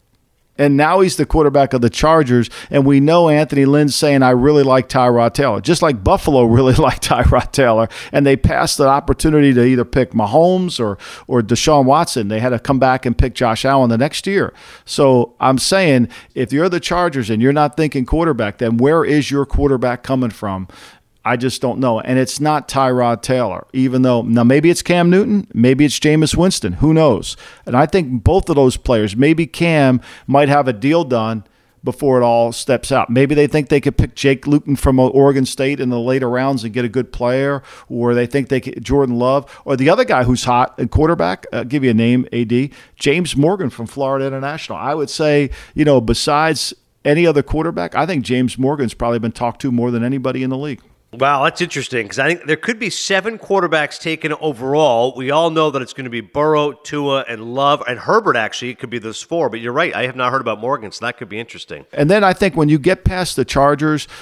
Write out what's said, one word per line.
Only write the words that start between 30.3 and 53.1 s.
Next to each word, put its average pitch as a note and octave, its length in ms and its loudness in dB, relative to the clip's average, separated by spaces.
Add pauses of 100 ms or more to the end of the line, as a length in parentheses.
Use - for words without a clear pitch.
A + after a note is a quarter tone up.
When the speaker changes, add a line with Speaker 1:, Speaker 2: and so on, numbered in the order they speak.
Speaker 1:
have C#3+ 180 2
a B2+ 60 0
deal C#3 300 0
done A2+ 400 -4 (400)
before B2+ 380 0
it - 20 2
all A#2 280 2
steps - 400 -4
out. B2+ 180 0
Maybe C3 240 2
they D3 140 4
think D3+ 220 -2
they C#3+ 120 2
could - 160 -2
pick - 160 0
Jake C3+ 320 -2
Luton C#3+ 300 0
from C3 240 2
Oregon C3+ 480 4
State C#3 320 -4
in B2+ 100 -4
the A#2+ 100 -2
later B2+ 300 -2
rounds B2+ 340 -2
and A2+ 80 -8
get B2 140 -4
a A#2 40 -4
good B2 220 -4
player, C3+ 520 -2 (260)
or A#2+ 240 0
they A#2+ 140 0
think C3+ 220 -4
they C3 120 -2
could, - 240 -12
Jordan C3 320 0
Love, C3 480 -2
or C#3 100 -2
the C3 140 2
other E3+ 160 2
guy C#3+ 200 0
who's B2 180 0
hot, B2 340 0
a B2+ 100 -4
quarterback, E3 640 0
uh, A#2 120 -6
give C3 200 -4
you B2 60 2
a A2+ 60 2
name, A#2+ 380 2
A A#2+ 120 -2
D, B2 240 0 (280)
James D#3 380 -2
Morgan D#3+ 360 0
from A#2 160 -12
Florida C3+ 400 -4
International. C3+ 500 -10
I B2 160 -6
would D3 160 -4
say, D3 400 0 (240)
you D3+ 120 0
know, C#3+ 140 4
besides D3 720 -2 (320)
any D#3 220 2
other D3 160 2
quarterback, D#3 540 -6
I C#3 100 0
think E3 180 -4
James B2 360 -2
Morgan's C3 340 -2
probably A#2+ 240 -4
been A2+ 140 -6
talked A#2+ 300 -6
to C3+ 100 -4
more A#2+ 180 0
than A#2 140 -2
anybody C3 400 -4
in C3 80 -4
the C3 60 -6
league. C#3 240 -10 (320)
Speaker 2:
Wow, C3+ 320 0
that's E3 160 -4
interesting, B2+ 480 -6
'cause G#2 100 -6
I C3+ 80 0
think E3+ 180 -2
there D3+ 120 -2
could A3+ 200 -6
be G#3 120 -8
seven G3 480 -4